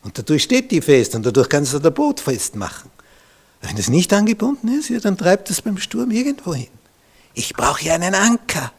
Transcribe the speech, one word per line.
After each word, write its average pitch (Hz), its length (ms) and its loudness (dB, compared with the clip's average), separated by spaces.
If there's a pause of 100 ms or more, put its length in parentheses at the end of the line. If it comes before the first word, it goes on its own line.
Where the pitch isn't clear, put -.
Und 101 160 -12
dadurch 147 240 0
steht 254 260 0
die 165 120 2
fest 131 340 4
und 113 100 -4
dadurch 123 240 4
kannst 143 240 0
du 147 60 -2
das 160 140 2
Boot 294 260 -2
festmachen. - 720 -6 (680)
Wenn - 140 -10
es 104 140 -4
nicht 170 240 2
angebunden 220 540 0
ist, 285 220 -2
ja, 240 100 -4
dann 202 180 -2
treibt 185 320 2
es - 140 -4
beim 196 160 -4
Sturm 233 320 -4
irgendwo 247 420 -2
hin. 123 160 -8 (640)
Ich - 200 -8
brauche - 300 0
ja 165 120 2
einen 175 180 -2
Anker. 196 640 0